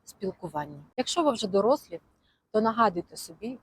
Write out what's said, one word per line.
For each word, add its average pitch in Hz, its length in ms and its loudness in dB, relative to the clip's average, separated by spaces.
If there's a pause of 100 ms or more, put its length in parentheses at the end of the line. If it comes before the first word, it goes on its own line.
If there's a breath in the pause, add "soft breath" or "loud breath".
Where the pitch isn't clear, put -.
спілкування. 151 800 -8 (120)
Якщо 254 260 0
ви 294 100 4
вже 214 160 -2
дорослі, 202 520 2 (500)
то 214 100 2
нагадуйте 220 560 2
собі, 220 460 -12